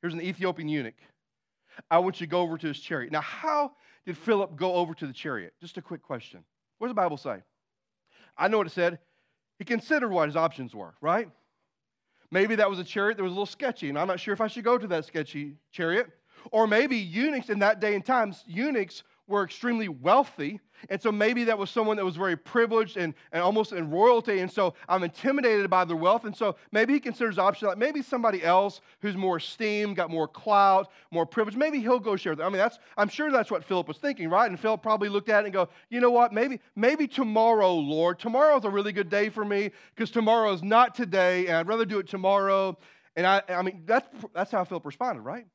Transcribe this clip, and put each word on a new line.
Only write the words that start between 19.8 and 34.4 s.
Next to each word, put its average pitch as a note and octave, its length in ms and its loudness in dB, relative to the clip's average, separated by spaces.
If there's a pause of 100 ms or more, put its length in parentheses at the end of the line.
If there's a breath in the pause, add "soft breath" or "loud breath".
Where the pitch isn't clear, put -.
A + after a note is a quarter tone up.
wealthy, F3 720 0 (300 loud breath)
and F#3+ 120 -4
so A3 120 0
maybe A3+ 320 0
that A3+ 120 2
was G3+ 140 -6
someone G#3+ 260 0
that G3+ 80 -4
was F3+ 120 -4
very F3+ 200 -2
privileged A3 600 0
and, E3 180 -4 (160 soft breath)
and E3 100 -2
almost G#3+ 300 2
in E3+ 180 -6
royalty, A3 520 4
and F#3 100 -4
so F#3+ 240 0 (140 loud breath)
I'm F#3 160 2
intimidated A3+ 680 0
by F#3 140 4
their E3+ 100 -4
wealth, F#3 300 2
and G#3 120 -8
so G#3 200 -2 (160 soft breath)
maybe A3+ 220 2
he D4 40 2
considers A3+ 400 -4
option G3+ 300 2
like F#3 100 -2
maybe C#4+ 240 -2
somebody A3+ 400 -2
else F#3 380 2 (180 soft breath)
who's G3+ 180 -4
more F#3 200 0
esteemed, G#3 580 -4
got F3 160 -2
more D#3+ 160 -2
clout, G3 640 4 (220 soft breath)
more E3 140 0
privilege, G#3+ 280 -2
maybe D4 240 0
he'll B3 220 2
go G3+ 160 -2
share F3+ 160 -4
with D3+ 80 -6
them. E3+ 80 -2
I - 20 0
mean, G3 80 -4
that's, G#3+ 220 0 (160 loud breath)
I'm G#3 120 2
sure D4+ 220 -4
that's A#3 220 2
what D#3+ 100 -4
Philip F3+ 240 -2
was D3+ 120 -12
thinking, A3 300 -4
right? G3+ 220 4